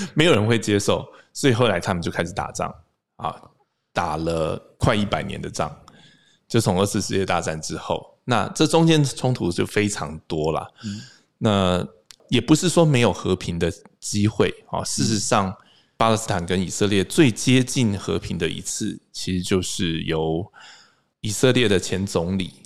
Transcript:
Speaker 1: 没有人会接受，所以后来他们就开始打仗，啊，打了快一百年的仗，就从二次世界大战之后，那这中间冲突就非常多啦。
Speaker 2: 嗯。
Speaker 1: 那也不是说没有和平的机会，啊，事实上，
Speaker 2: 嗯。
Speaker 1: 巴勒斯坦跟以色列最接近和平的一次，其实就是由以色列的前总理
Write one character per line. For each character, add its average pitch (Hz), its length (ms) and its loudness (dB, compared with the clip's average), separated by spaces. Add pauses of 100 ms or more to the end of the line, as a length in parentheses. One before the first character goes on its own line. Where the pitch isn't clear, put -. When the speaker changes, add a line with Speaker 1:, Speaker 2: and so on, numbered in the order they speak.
(140)
Speaker 1:
没 151 120 4
有 170 80 8
人 104 120 4
会 117 120 4
接 104 200 2
受， 98 260 0 (280)
所 - 180 0
以 117 40 4
后 117 140 4
来 90 120 2
他 101 140 -2
们 85 80 -2
就 87 100 -4
开 - 100 -2
始 87 100 -8
打 78 200 -6
仗， 85 200 -6 (440)
啊， - 180 -8 (580)
打 80 260 -2
了 82 400 -2 (200)
快 123 160 2
一 104 100 0
百 80 180 -2
年 - 180 -8
的 78 100 -10
仗， 73 240 -6 (720)
就 117 140 0
从 98 180 2
二 101 80 4
次 104 140 -2
世 107 140 -4
界 95 120 0
大 90 140 0
战 85 200 -4
之 80 160 -8
后， - 480 -8
那 107 260 0
这 - 160 2
中 165 200 4
间 156 160 6
冲 127 320 -2
突 95 160 -2
就 98 160 0
非 104 220 0
常 80 280 -6 (120)
多 78 240 -2
啦。 - 180 -6 (140)
Speaker 2:
嗯。 104 160 -10 (380)
Speaker 1:
那 95 500 2 (400)
也 - 120 2
不 - 140 2
是 175 140 2
说 170 160 4
没 143 160 4
有 110 120 4
和 90 220 -2
平 87 240 -4
的 85 140 0 (260)
机 104 300 0
会， - 260 0 (160)
啊， - 140 -4
事 - 180 -4
实 113 160 0
上， 101 300 0
Speaker 2:
嗯。 95 80 -8 (420)
Speaker 1:
巴 113 100 4
勒 110 80 4
斯 - 100 -6
坦 92 180 -2
跟 90 160 0
以 87 80 -2
色 - 200 0
列 98 160 2
最 139 260 4
接 127 320 2
近 117 340 0
和 92 220 -4
平 92 180 -8
的 85 120 -2
一 92 120 -10
次， - 400 -8 (120)
其 92 260 -4
实 - 20 -4
就 92 220 0
是 82 400 -4
由 80 420 -2 (760)
以 110 100 -6
色 127 220 4
列 120 160 2
的 98 100 4
前 92 260 -4
总 92 320 -2
理 92 180 -4 (120)